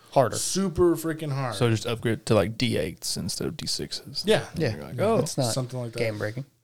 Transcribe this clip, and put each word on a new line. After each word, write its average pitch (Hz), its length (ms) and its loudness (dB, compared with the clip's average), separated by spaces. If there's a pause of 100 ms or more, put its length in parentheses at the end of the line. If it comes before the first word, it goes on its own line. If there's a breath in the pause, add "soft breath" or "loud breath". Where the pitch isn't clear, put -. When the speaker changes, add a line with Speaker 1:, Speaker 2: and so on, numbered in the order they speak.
(120)
Speaker 1:
Harder. 127 260 4
Speaker 2:
super 175 580 2
freaking 156 360 -4
hard. 135 240 -4
Speaker 3:
So 120 160 2
just 110 160 2
upgrade 113 400 -2
to, 117 80 6
like, 107 240 4
D 113 180 2
eights - 400 -4
instead - 300 -4
of 160 100 -6
D - 80 -8
sixes. - 640 -6
Speaker 2:
Yeah. 208 240 4
Speaker 3:
And - 80 -6
Speaker 1:
Yeah. 135 160 0
Speaker 3:
you're 73 80 -10
like, 123 160 -10
"Oh." 214 180 2
Speaker 1:
It's 160 200 -2
not 123 160 2
Speaker 2:
Something 127 280 -4
like 120 120 -8
that. - 60 -8
Speaker 1:
game 110 200 -2
breaking. 113 260 -4 (180)